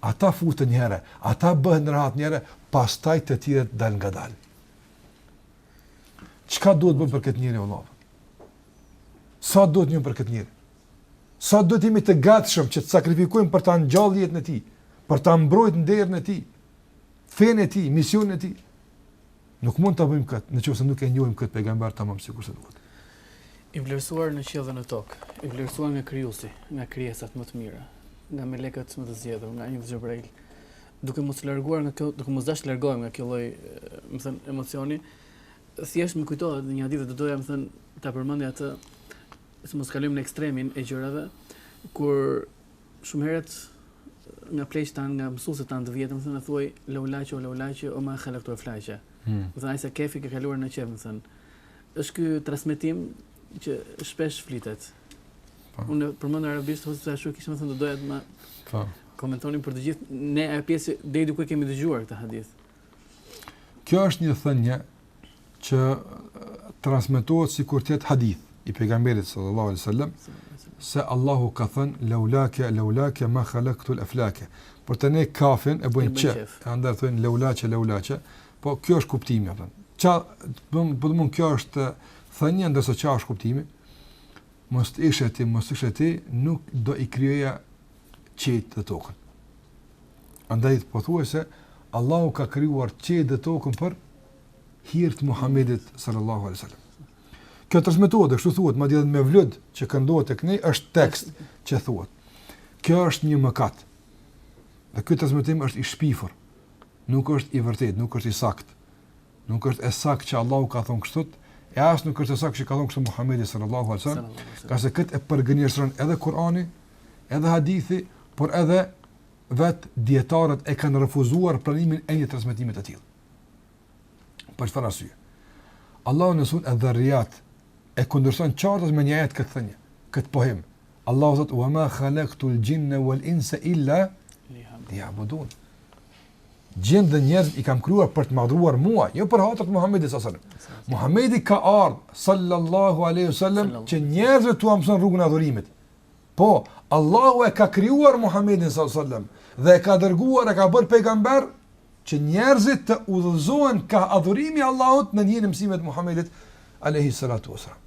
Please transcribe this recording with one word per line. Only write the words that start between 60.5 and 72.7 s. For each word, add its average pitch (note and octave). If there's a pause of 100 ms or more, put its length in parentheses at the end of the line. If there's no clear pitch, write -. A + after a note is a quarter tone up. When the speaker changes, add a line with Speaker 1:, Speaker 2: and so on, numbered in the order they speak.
Speaker 2:
e D3
pjesë D#3
deri D3+
diku D3+
e D3+
kemi D3
dëgjuar C#3
këtë A#2
hadith. A2 (1400)
Speaker 1:
Kjo F#3+
është E3
një D3
thënie B2+ (800)
që, C3+ (180)
e, - (800)
transmetohet C3+
sikur C#3
të D3+
jetë C#3+
hadith A#2+ (280)
i -
pejgamberit A#2
sallallahu G2+
alaihi F#2
wasallam, C3 (680)
se -
Allahu B2+
ka A2+
thënë: C#3 (160)
"Laulake, A#2